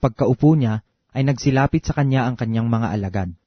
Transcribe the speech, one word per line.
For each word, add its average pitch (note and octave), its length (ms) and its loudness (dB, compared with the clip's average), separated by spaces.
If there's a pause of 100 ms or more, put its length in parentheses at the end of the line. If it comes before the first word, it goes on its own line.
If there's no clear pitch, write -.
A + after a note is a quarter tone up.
pagkaupo C#3 560 2
niya, A2 240 0 (340)
ay C3+ 80 0
nagsilapit C#3 640 0
sa - 80 -4
kanya C3 320 2
ang B2 80 -4
kanyang A2+ 320 -2
mga A2+ 240 0
alagad. G2 380 -4 (180)